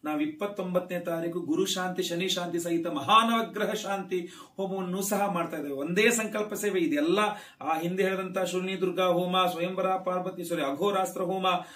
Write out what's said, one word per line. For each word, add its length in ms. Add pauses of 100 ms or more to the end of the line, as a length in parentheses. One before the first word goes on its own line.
ನಾವು 180
ಇಪ್ಪತ್ತೊಂಬತ್ತನೇ 760
ತಾರೀಕು 400
ಗುರು 260
ಶಾಂತಿ, 380
ಶನಿ 260
ಶಾಂತಿ 300
ಸಹಿತ 280
ಮಹಾನವಗ್ರಹ 880
ಶಾಂತಿ 560 (280)
ಹೋಮವನ್ನು 440
ಸಹ 300
ಮಾಡ್ತಾ 260
ಇದ್ದೇವೆ. 180
ಒಂದೇ 340
ಸಂಕಲ್ಪ 440
ಸೇವೆ 260
ಇದೆಲ್ಲ, 400 (420)
ಆ 180
ಹಿಂದೆ 240
ಹೇಳಿದಂತ 360
ಶೂನ್ಯ 380
ದುರ್ಗಾ 260
ಹೋಮ, 420
ಸ್ವಯಂವರ 420
ಪಾರ್ವತಿ, 560
sorry, 180
ಅಘೋರಾಸ್ತ್ರ 600
ಹೋಮ, 260 (280)